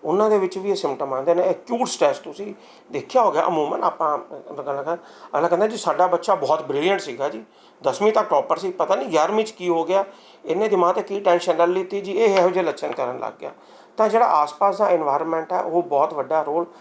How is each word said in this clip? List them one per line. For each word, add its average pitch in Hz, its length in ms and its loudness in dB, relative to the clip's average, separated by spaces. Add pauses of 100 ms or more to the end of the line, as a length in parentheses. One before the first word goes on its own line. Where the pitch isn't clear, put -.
ਉਹਨਾਂ 196 260 2
ਦੇ 214 80 4
ਵਿੱਚ 185 200 -2
ਵੀ 196 120 -4
ਇਹ 196 40 2
ਸਿੰਪਟਮ 143 380 -4
ਆਉਂਦੇ 139 220 0
ਨੇ। 180 160 2
ਅਕਿਊਟ 233 360 -4
ਸਟ੍ਰੈਸ 147 320 0
ਤੁਸੀਂ 202 360 -12 (380)
ਦੇਖਿਆ 226 300 0
ਹੋਗਾ, 165 240 2
ਅਮੂਮਨ 156 380 -2
ਆਪਾਂ 151 340 -2 (320)
ਅਗਲਾ 143 220 -8
ਕਹਿੰਦਾ, 147 260 -6 (380)
"ਅਗਲਾ 160 120 2
ਕਹਿੰਦਾ 175 180 2
ਜੀ 226 100 -4
ਸਾਡਾ 175 300 0
ਬੱਚਾ 180 280 0
ਬਹੁਤ 151 280 -2
ਬ੍ਰਿਲੀਅੰਟ 151 380 -2
ਸੀਗਾ 131 280 -6
ਜੀ, 220 160 -10 (380)
ਦਸਵੀਂ 202 300 2
ਤੱਕ 214 160 2
ਟੌਪਰ 156 280 2
ਸੀ, 180 140 -6
ਪਤਾ 175 240 0
ਨਹੀਂ 254 140 -4
ਗਿਆਰਵੀਂ 180 360 2
'ਚ 214 60 -8
ਕੀ 180 180 -6
ਹੋ 165 160 0
ਗਿਆ, 196 200 0 (400)
ਇਹਨੇ 202 240 0
ਦਿਮਾਗ 180 260 2
'ਤੇ 208 80 -2
ਕੀ 202 180 -6
ਟੈਨਸ਼ਨ 175 360 2
ਲੈ 170 100 4
ਲਿੱਤੀ 185 340 -2
ਜੀ, 196 120 -10
ਇਹ 196 260 4
ਇਹੋ 180 120 4
ਜਿਹੇ 180 140 0
ਲੱਛਣ 151 280 -4
ਕਰਨ 127 260 -6
ਲੱਗ 110 220 -8
ਗਿਆ।" 139 100 -10 (460)
ਤਾਂ 214 120 4
ਜਿਹੜਾ 226 180 4
ਆਸ-ਪਾਸ 165 520 2
ਦਾ 208 120 2
ਇਨਵਾਇਰਨਮੈਂਟ 160 600 0
ਹੈ 180 80 0
ਉਹ 170 220 0
ਬਹੁਤ 156 320 0
ਵੱਡਾ 151 280 -2
ਰੋਲ 156 220 -2 (160)